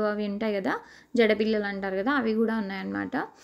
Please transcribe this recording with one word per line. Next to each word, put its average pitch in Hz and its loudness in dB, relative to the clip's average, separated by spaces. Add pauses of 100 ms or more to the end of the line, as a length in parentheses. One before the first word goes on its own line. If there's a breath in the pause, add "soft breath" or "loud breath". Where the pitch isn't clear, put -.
అవి 208 -2
ఉంటాయి 208 -2
కదా, 202 -2 (420 loud breath)
జడ 226 6
పిల్లలు 214 2
అంటారు 196 -4
కదా, 202 0
అవి 226 2
కూడా 220 2
ఉన్నాయన్నమాట. 196 -4 (280 loud breath)